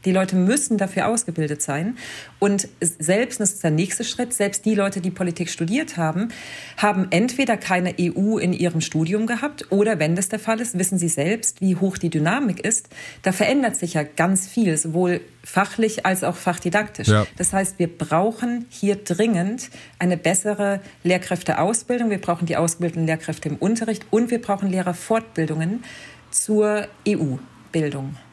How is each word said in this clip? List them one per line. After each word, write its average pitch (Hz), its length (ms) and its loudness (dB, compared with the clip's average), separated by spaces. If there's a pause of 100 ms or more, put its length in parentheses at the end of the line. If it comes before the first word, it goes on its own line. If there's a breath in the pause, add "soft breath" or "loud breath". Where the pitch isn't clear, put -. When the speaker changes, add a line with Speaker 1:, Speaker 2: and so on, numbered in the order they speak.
Speaker 1:
Die 185 60 2
Leute 190 220 2
müssen 202 440 2
dafür 190 300 0
ausgebildet 165 520 -2
sein. 170 380 -4 (400 loud breath)
Und 202 300 2 (120)
selbst, 185 580 0
das 202 140 0
ist - 120 -12
der 165 60 4
nächste 175 320 0
Schritt, 247 300 -4
selbst 202 320 -2
die 214 100 4
Leute, 196 280 0
die 185 80 0
Politik 180 400 -4
studiert 214 480 -2
haben, 170 300 0 (500 loud breath)
haben 190 320 4
entweder 233 480 2
keine 180 400 0
E 175 120 2
U 208 280 2
in 180 160 2
ihrem 165 260 0
Studium 165 460 0
gehabt 240 440 -4
oder, 208 280 4
wenn 156 180 2
das 196 140 0
der 214 80 -4
Fall 220 200 0
ist, 226 200 -4
wissen 185 200 0
sie 170 120 2
selbst, 185 500 -2
wie 190 160 4
hoch 185 220 0
die 175 100 -2
Dynamik 175 520 0
ist. - 280 -2 (320 loud breath)
Da 190 120 2
verändert 233 440 2
sich 170 160 -4
ja 151 100 0
ganz 180 460 0
viel, 180 300 2
sowohl 175 420 0 (240)
fachlich 208 640 0
als 185 180 2
auch 175 120 0
fachdidaktisch. 185 720 -2
Speaker 2:
Ja. 107 180 6 (100)
Speaker 1:
Das 180 160 -2
heißt, 190 260 0
wir 170 100 2
brauchen 226 800 0
hier 202 260 0
dringend 202 720 0 (300 loud breath)
eine 180 180 2
bessere 202 640 0 (240 loud breath)
Lehrkräfteausbildung, 180 1040 0
wir 202 140 -2
brauchen 170 240 -2
die 165 100 0
ausgebildeten 165 480 0
Lehrkräfte 160 460 -2
im 147 60 -4
Unterricht 220 520 0
und 240 220 2
wir 233 100 0
brauchen 196 300 0
Lehrerfortbildungen 180 1120 -2 (460 loud breath)
zur 208 580 2 (160)
E-U-Bildung. 139 1120 -2 (160)